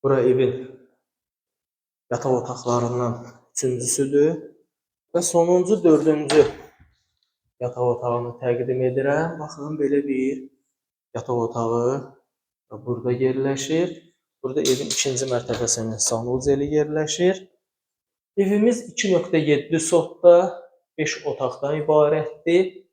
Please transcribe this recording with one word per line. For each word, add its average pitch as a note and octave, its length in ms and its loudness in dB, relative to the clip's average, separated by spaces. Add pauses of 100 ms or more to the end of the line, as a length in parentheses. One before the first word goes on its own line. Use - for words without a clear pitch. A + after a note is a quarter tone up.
Bura C3+ 160 4
evin C3 300 4 (1600)
yataq B2 220 -2
otaqlarından A#2+ 800 -2 (380)
üçüncüsüdür. C#3 840 0 (760)
Və F3 80 2
sonuncu, F3+ 600 2
dördüncü D3+ 600 4 (1160)
yataq B2 340 -4
otağını A#2+ 440 -4
təqdim B2+ 480 -2
edirəm. C#3+ 540 0
Baxın, D3+ 400 -10
belə C#3+ 260 0
bir C3 380 -2 (720)
yataq A#2+ 340 -4
otağı A#2 420 -2 (960)
burada A#2+ 380 -4
yerləşir. C3+ 760 -2 (460)
Burada C3+ 180 -4
evin C3+ 320 0
ikinci C3 380 -4
mərtəbəsinin A2+ 680 -4
sanuzeli C3 800 -2
yerləşir. D#3 640 0 (960)
Evimiz G#3 560 2
iki - 180 -4
nöqtə E3 320 2
yeddi D3 480 0
sotda F3 460 6 (640)
beş D#3 280 -4
otaqdan C#3 560 -4
ibarətdir. D#3 1120 0